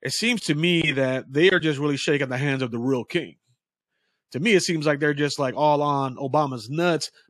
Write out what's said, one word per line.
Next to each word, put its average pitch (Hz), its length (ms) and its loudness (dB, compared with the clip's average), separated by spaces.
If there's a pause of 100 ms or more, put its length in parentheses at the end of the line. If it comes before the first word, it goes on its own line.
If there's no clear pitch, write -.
it 131 80 -6
seems 226 300 -2
to 147 160 -2
me 165 340 0
that 131 420 -2
they 165 180 6
are 180 100 2
just 156 180 0
really 147 180 0
shaking 143 340 0
the 127 60 -4
hands 135 260 0
of 117 100 -4
the 117 80 -4
real 123 240 0
king. 131 320 -6 (960)
To 127 80 -6
me, 214 140 2
it 175 100 4
seems 160 200 -2
like 147 140 2
they're 147 160 0
just, 147 240 -2
like, 131 180 0
all 147 260 4
on 139 340 0
Obama's 131 520 -2
nuts 160 440 0 (180)